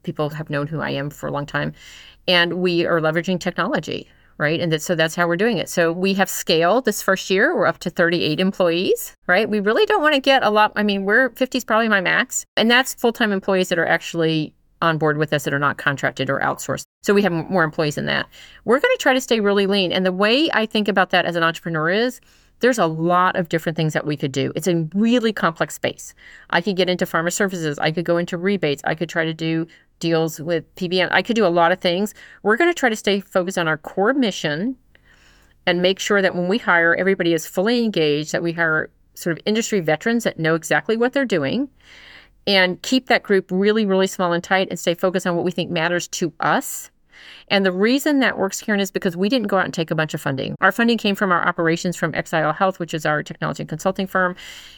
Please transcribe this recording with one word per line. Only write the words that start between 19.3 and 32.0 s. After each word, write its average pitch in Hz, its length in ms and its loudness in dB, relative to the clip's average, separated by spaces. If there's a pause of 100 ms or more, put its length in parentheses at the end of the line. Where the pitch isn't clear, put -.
really 202 260 2
lean. 190 260 0
And 185 140 0
the 185 60 2
way 220 420 2
I 220 140 0
think 214 200 -2
about 196 220 2
that 175 160 2
as 170 100 -4
an 165 80 2
entrepreneur 165 460 -2
is 233 320 -2 (380)
there's 233 200 2
a 180 60 4
lot 170 500 2
of 180 140 -2
different 165 260 -2
things 156 180 0
that - 120 -2
we 151 100 -2
could 139 160 -4
do. 135 240 -2
It's 165 120 -2
a 165 260 2
really 226 400 2
complex 165 420 -2
space. - 380 -8 (380)
I 175 100 0
could 190 140 -2
get - 140 2
into 180 160 0
pharma 170 280 -2
services. 180 460 -2
I 156 120 0
could 170 140 -4
go 170 120 2
into 175 200 -4
rebates. 175 480 0
I 160 100 0
could 165 140 -6
try 165 160 -2
to 160 80 -2
do 160 340 -2 (320)
deals 165 400 0
with 160 240 -2 (120)
P 185 120 -4
B 180 140 0
M. 165 100 0
I 185 120 4
could 220 120 -2
do 220 100 2
a 170 40 4
lot 170 220 4
of 180 80 0
things. 185 340 -2 (300)